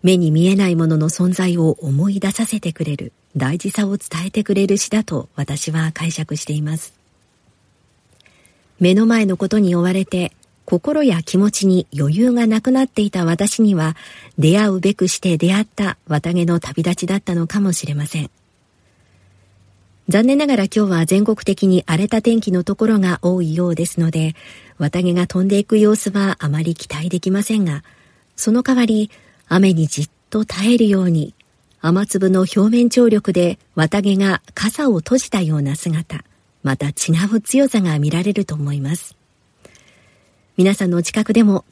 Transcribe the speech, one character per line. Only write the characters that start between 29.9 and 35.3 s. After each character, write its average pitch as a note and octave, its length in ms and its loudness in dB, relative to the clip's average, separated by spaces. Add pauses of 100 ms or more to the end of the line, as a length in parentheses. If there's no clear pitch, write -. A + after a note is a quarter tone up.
っ - 80 -6 (180)
と G#3+ 160 -2
耐 G#3 300 0
え A#3+ 40 2
る A3 100 4
よ F#3+ 160 2
う F3+ 60 2
に、 D#3 240 -2 (460)
雨 F#3 260 0
粒 F#3+ 240 0
の F#3 100 4
表 F#3 280 0
面 A#3+ 220 4
張 A#3+ 180 4
力 G#3 240 2
で F3 260 0 (180)
綿 D#3+ 260 0
毛 G3 140 2
が G3 260 0 (120)
傘 B3+ 360 -2
を F#3 80 2
閉 A#3+ 200 0
じ - 120 -4